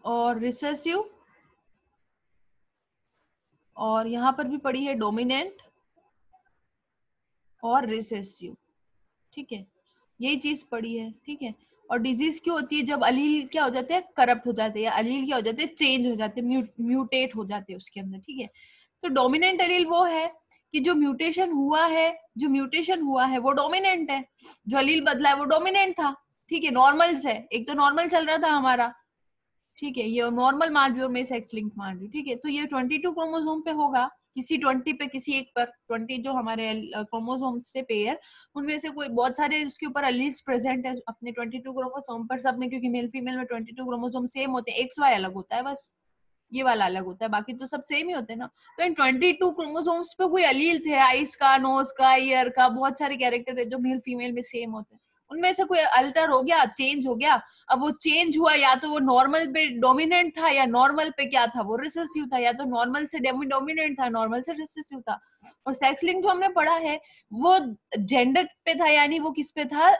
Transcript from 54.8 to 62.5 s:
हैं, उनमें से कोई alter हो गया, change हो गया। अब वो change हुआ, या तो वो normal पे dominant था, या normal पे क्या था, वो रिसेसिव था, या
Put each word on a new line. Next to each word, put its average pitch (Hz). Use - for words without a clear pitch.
हैं, -
उनमें 349
से 381
कोई 359
alter 294
हो 262
गया, 302
change 269
हो 240
गया। 262
अब 254
वो 294
change 311
हुआ, 311
या 269
तो 302
वो 302
normal 269
पे 302
dominant 311
था, 320
या 277
normal 277
पे 277
क्या 240
था, 240
वो 214
रिसेसिव 302
था, 254
या 240